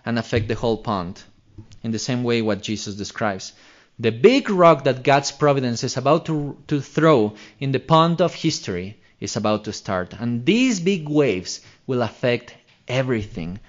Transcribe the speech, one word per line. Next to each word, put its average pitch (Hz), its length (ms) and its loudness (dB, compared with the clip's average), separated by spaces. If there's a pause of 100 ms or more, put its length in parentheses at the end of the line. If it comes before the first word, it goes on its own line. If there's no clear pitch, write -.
and 117 120 -2
affect 113 300 -2
the 117 80 -2
whole 113 220 -2
pond, 95 440 -6 (600)
in 117 80 -4
the 110 80 -4
same 123 240 -2
way 120 180 0
what 104 200 -2
Jesus 104 340 -6
describes. 98 560 -6 (480)
The 113 120 0
big 214 380 4
rock 170 360 6
that 123 180 0
God's 143 300 2
providence 131 500 0
is 127 140 -4
about 147 300 2
to, 147 300 -4 (100)
to 147 120 -2
throw 135 560 2 (240)
in 135 140 -2
the 131 60 2
pond 165 420 2
of 170 120 2
history 101 640 -4 (240)
is 101 160 -6
about 107 260 0
to 107 80 -8
start, 92 480 -6
and 120 260 -4
these 226 360 2
big 170 260 0
waves 131 540 0 (260)
will 127 140 0
affect 120 520 -2 (340)
everything 110 800 -4